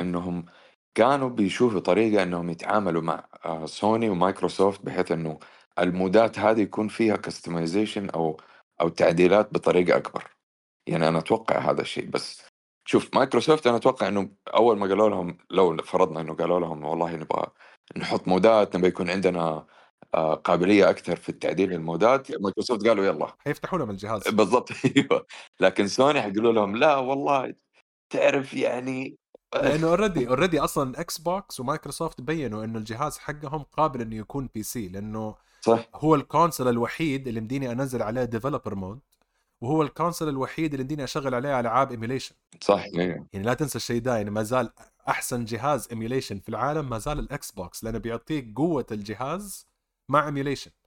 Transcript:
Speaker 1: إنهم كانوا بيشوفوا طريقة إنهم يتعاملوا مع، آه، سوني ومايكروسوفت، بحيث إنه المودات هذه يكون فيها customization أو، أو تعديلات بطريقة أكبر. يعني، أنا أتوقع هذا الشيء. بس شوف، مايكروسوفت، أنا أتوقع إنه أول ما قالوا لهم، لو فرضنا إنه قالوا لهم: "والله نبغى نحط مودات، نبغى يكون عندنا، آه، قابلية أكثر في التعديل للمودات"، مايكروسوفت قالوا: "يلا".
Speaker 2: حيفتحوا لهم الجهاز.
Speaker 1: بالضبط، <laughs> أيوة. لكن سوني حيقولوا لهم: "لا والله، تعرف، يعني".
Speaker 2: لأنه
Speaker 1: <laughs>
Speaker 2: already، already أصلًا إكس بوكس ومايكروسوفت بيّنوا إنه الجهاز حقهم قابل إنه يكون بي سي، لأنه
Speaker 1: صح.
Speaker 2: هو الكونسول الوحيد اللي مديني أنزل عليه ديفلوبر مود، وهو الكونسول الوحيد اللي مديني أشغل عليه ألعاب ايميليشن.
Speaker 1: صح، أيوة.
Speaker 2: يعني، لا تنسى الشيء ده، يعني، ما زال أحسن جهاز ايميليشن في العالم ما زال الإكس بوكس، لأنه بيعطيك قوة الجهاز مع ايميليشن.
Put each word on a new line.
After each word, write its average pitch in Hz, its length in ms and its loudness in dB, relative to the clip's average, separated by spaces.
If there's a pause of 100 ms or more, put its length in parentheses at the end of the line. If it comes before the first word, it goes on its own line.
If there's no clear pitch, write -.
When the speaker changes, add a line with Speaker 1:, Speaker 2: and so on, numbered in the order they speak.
Speaker 1:
إنهم 87 440 -4 (500)
كانوا 131 340 4
بيشوفوا 110 500 2
طريقة 101 440 4
إنهم 87 260 -2
يتعاملوا 85 520 -2
مع، 80 260 -4 (180)
آه، 80 200 -6
سوني 110 440 0
ومايكروسوفت، 95 760 0
بحيث 87 260 -2
إنه 80 280 -4 (400)
المودات 92 600 2
هذه 110 220 4
يكون 107 260 -2
فيها 107 300 0
customization 87 960 -4
أو، 80 240 -2 (420)
أو 85 80 2
تعديلات 87 640 4
بطريقة 90 440 4
أكبر. - 260 -8 (640)
يعني، 82 200 0
أنا 82 120 2
أتوقع - 380 0 (140)
هذا 71 100 0
الشيء. - 280 -8
بس - 320 -8 (440)
شوف، - 300 2
مايكروسوفت، 131 520 2
أنا 117 100 4
أتوقع 110 300 2
إنه 98 220 -2 (260)
أول 110 220 6
ما 101 100 0
قالوا 101 220 6
لهم، 87 280 -2 (140)
لو 87 260 4
فرضنا 80 440 0
إنه 78 140 -8
قالوا 87 240 2
لهم: 80 260 -4
"والله 85 300 -2
نبغى 78 320 -4 (500)
نحط 98 300 -4
مودات، 98 480 6
نبغى 90 120 4
يكون 90 220 0
عندنا، 87 560 -2 (500)
آه، 80 200 2
قابلية 90 540 4
أكثر - 260 -2
في - 140 -8
التعديل 82 400 -2
للمودات"، 101 720 0
مايكروسوفت 101 460 -2
قالوا: 101 180 4
"يلا". 80 340 -2
Speaker 2:
حيفتحوا 160 400 -6
لهم 117 100 -4
الجهاز. 104 380 -6
Speaker 1:
بالضبط، 107 420 2
<laughs> - 160 -2 (120)
أيوة. 135 280 2 (340)
لكن 95 280 4
سوني 135 340 2
حيقولوا 107 320 2
لهم: 104 240 2
"لا 147 200 4
والله، 135 560 -2 (560)
تعرف، 139 440 0
يعني". 127 640 -4 (380)
Speaker 2:
لأنه 151 400 2
Speaker 1:
<laughs> - 20 6
Speaker 2:
already، 170 320 0
already 151 340 2
أصلًا 139 380 -2
إكس - 160 -8
بوكس 175 420 -6
ومايكروسوفت 151 600 -6
بيّنوا 120 420 -4
إنه 113 160 -6
الجهاز 117 380 -6
حقهم 147 460 -8
قابل 143 380 -2
إنه 110 140 -8
يكون 117 380 -8
بي 107 100 -6
سي، 107 240 -8
لأنه 107 480 -8 (260)
Speaker 1:
صح. 113 340 2
Speaker 2:
هو 156 200 4
الكونسول 147 520 2
الوحيد 131 600 0
اللي 113 140 -4
مديني 127 300 -4
أنزل 123 300 -2
عليه 117 220 -2
ديفلوبر 117 520 -4
مود، 98 240 -8 (600)
وهو 151 200 2
الكونسول 160 480 -2
الوحيد 143 440 -4
اللي 131 100 -4
مديني 143 200 -6
أشغل 131 320 -2
عليه 131 240 0
ألعاب 123 320 2
ايميليشن. 117 440 -6 (260)
Speaker 1:
صح، 98 220 4 (140)
أيوة. 87 360 -2
Speaker 2:
يعني، 98 120 -6
لا 185 80 0
تنسى 143 220 -4
الشيء 117 260 -4
ده، 120 160 0
يعني، 104 140 -4
ما 110 120 -2
زال 117 280 -2 (380)
أحسن 120 360 -4
جهاز 117 460 -4
ايميليشن 113 480 -6
في - 100 -14
العالم 135 400 -4
ما 117 100 -4
زال 147 200 -6
الإكس 135 320 -10
بوكس، 90 320 -12
لأنه 113 140 -6
بيعطيك 113 600 -8
قوة 147 340 0
الجهاز 127 760 -8 (420)
مع 143 160 4
ايميليشن. 143 460 -4 (160)